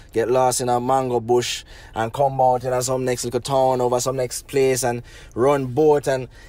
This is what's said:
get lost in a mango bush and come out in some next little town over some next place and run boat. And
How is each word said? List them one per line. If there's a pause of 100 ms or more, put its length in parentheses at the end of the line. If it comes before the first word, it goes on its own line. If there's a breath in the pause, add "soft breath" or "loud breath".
(120)
get
lost
in
a
mango
bush (320 loud breath)
and
come
out
in
some
next
little
town
over
some
next
place
and (320 loud breath)
run
boat.
And (200 loud breath)